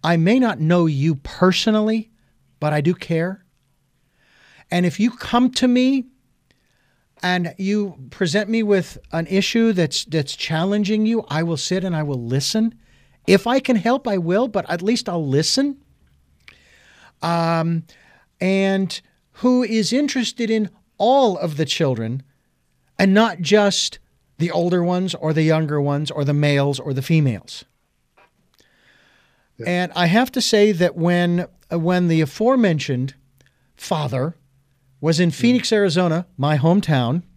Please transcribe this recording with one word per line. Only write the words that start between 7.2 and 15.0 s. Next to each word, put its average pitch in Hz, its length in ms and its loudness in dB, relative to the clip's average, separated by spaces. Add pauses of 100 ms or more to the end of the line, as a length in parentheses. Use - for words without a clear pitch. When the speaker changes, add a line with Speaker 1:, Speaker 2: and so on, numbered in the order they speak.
Speaker 1:
and 180 360 -2
you 196 400 -2 (120)
present 190 400 -2
me 226 140 0
with 202 340 0 (140)
an 165 160 -4
issue 208 460 2
that's, 165 320 -2
that's 147 300 -4
challenging 202 680 -2
you, 226 240 0
I 156 140 -2
will 170 140 -2
sit 180 260 -4
and 180 120 -4
I 156 80 -2
will 135 200 -4
listen. 143 520 -2 (520)
If 196 200 4
I 262 120 2
can 254 160 0
help, 247 320 0
I 202 100 0
will, 185 300 0
but 202 220 -4
at 170 120 -4
least 226 280 -2